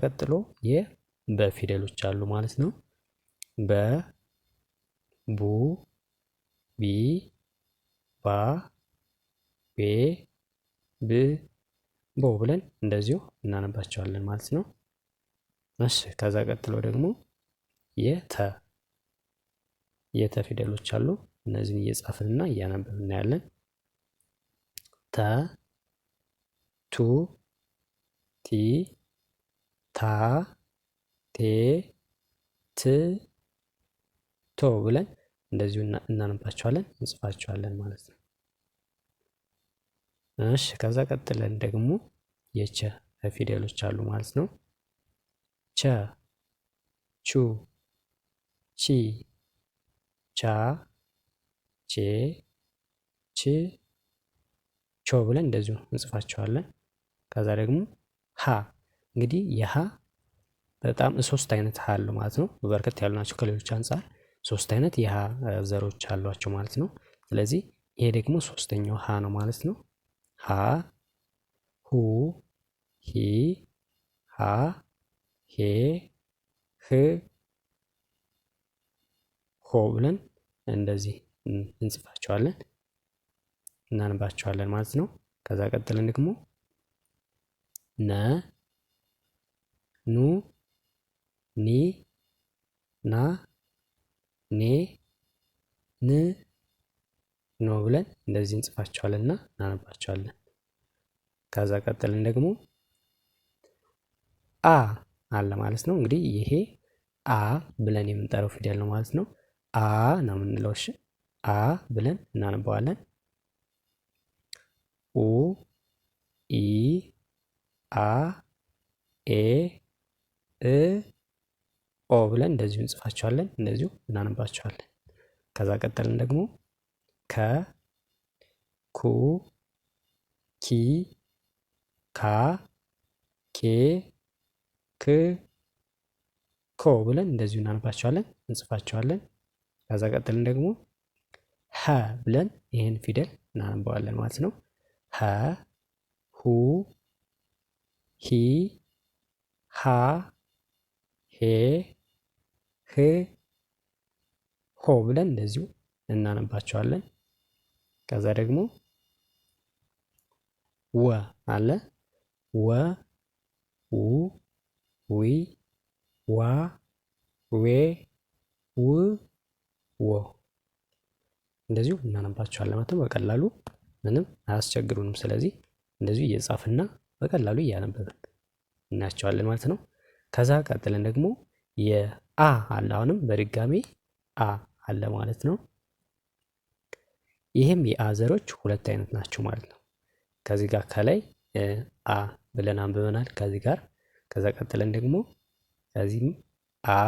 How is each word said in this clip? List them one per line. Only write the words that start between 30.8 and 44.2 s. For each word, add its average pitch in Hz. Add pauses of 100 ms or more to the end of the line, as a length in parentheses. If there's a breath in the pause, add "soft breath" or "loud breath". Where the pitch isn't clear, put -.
ቴ፣ - (1400)
ት፣ - (1800)
ቶ 139 (100)
ብለን 120 (460 soft breath)
እንደዚሁ 101
እና-፣ 104
እናነባቸዋለን፣ 110
እንጽፋቸዋለን 101
ማለት 101
ነው። - (2250)
እሺ፣ 120 (120)
ከዛ 113
ቀጥለን 110
ደግሞ 110 (640)
የቸ 104 (520)
ፊደሎች 104
አሉ 101
ማለት 107